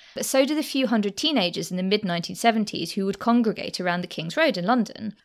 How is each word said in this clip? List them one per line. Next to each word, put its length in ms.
But 100
so 220
did 100
the 60
few 240
hundred 300
teenagers 540
in 60
the 60
mid 220
nineteen 320
seventies 560
who 140
would 120
congregate 640
around 200
the 80
King's 280
Road 200
in 80
London. 500